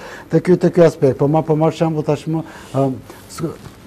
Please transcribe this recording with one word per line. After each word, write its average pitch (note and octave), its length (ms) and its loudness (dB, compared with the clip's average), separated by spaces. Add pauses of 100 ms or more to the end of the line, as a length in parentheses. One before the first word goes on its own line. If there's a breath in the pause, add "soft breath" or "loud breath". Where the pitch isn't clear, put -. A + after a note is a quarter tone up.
(320 loud breath)
te D#3+ 100 4
ky, F3+ 160 4
te F3 160 0
ky F3 80 6
aspekt, D3 380 4
po C#3+ 100 2
ma, D#3 160 2
po D#3 80 0
marr D#3+ 240 2
shembull D#3+ 240 -2
tashmë, D#3 400 -4 (320 loud breath)
ëm, C3 220 0 (340 loud breath)
s-, - 220 -8 (340)